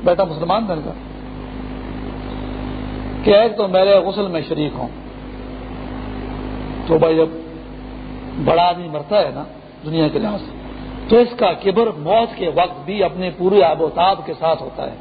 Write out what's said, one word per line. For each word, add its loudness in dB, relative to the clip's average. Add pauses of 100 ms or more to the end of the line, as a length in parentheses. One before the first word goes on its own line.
بیٹا 4
مسلمان 0
تھا -2
ان -4
کا، -6 (2250)
کہ 8
ایک 6
تو 0
میرے 6
غسل 0
میں -2
شریک -2
ہوں۔ -6 (2000)
تو 4
بھائی 6
جب 6 (1200)
بڑا 6
آدمی 0
مرتا 0
ہے 2
نا -8 (420)
دنیا 2
کے 0
لحاظ -2
سے -12 (520)
تو 8
اس 8 (100)
کا 4
کبر 2
موت 2
کے -2
وقت 0
بھی 0
اپنے -2
پورے 6
آب 4
و 0
تاب 2
کے -6
ساتھ 2
ہوتا -10
ہے -8